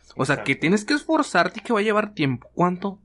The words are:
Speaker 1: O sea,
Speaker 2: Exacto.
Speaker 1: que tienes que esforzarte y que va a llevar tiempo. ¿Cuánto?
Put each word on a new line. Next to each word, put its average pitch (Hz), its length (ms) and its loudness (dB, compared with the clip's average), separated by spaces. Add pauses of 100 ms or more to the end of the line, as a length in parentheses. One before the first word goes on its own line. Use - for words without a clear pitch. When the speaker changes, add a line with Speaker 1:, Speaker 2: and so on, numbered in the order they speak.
(140)
Speaker 1:
O 131 120 -2
sea, 139 80 2
Speaker 2:
Exacto. 135 100 -4
Speaker 1:
que 135 120 0
tienes 202 280 0
que - 80 -2
esforzarte 294 680 0
y - 20 -16
que - 100 -4
va 208 80 2
a 202 40 0
llevar 214 280 0
tiempo. 135 400 -2
¿Cuánto? 180 520 -2